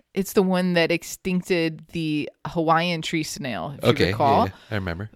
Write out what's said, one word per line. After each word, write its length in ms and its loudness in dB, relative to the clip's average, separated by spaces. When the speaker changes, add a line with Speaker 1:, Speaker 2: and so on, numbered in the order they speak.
Speaker 1:
It's 220 -4
the 80 6
one 320 2
that 160 4
extincted 1000 -2
the 360 -4
Hawaiian 540 2
tree 220 -2
snail, 560 -8
if 60 -4
Speaker 2:
Okay, 220 4
Speaker 1:
you 60 2
recall. 340 4
Speaker 2:
yeah, 60 -4
yeah, 200 -16
I 20 -2
remember. 420 -4